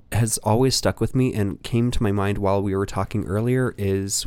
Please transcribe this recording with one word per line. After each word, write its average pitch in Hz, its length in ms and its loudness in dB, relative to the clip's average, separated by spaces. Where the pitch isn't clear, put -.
has 110 260 2
always 120 360 2
stuck - 260 0
with 113 140 0
me 127 180 2
and 98 300 -2
came 120 280 0
to 117 120 2
my 101 100 2
mind 101 240 0
while 98 240 2
we 101 140 -2
were 98 100 0
talking - 400 -4
earlier 120 520 0
is 98 500 -2